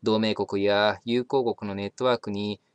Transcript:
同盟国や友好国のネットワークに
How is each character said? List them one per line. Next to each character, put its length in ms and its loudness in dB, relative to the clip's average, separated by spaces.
同 160 2
盟 160 2
国 300 -2
や 420 2
友 180 0
好 300 0
国 160 -8
の 60 -6
ネ 120 -4
ッ 80 -8
ト 100 -4
ワ 100 4
ー 20 -4
ク 140 -8
に 280 -4